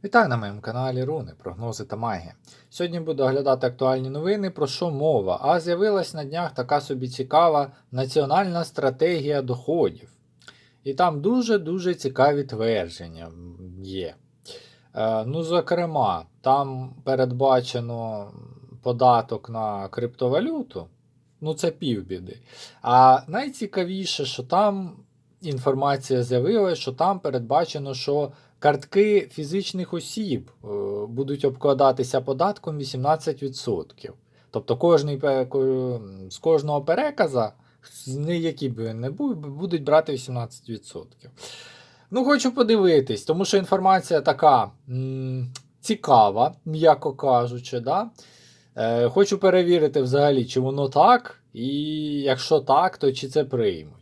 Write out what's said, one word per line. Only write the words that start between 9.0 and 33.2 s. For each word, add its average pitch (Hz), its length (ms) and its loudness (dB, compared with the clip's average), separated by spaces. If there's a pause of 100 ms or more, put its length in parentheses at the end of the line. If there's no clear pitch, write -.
доходів. 127 680 -2 (760)
І 139 100 -6
там 160 280 0
дуже-дуже 190 720 0
цікаві 143 500 2
твердження 87 880 -4 (520)
є. 95 320 -10 (800)
Е, 110 300 -2
ну, 151 180 -4
зокрема, 160 840 0 (160)
там 131 600 -2
передбачено 123 1300 0 (520)
податок 120 680 2
на 107 380 -4
криптовалюту. 127 1000 -4 (540)
Ну, 156 120 -4
це 160 180 -2
півбіди. 92 680 -6 (420)
А 127 460 8
найцікавіше, 190 1000 -6
що 127 180 -8
там 190 520 0 (460)
інформація 135 800 0
з'явилась, 165 560 0
що - 120 -8
там 180 280 0
передбачено, 139 760 -2
що 143 380 -2 (280)
картки 196 720 2
фізичних 180 640 -6
осіб, 170 580 -6 (120)
е, 110 40 -16 (400)
будуть 139 380 -6
обкладатися 131 760 2
податком 151 560 -2
вісімнадцять 139 640 -2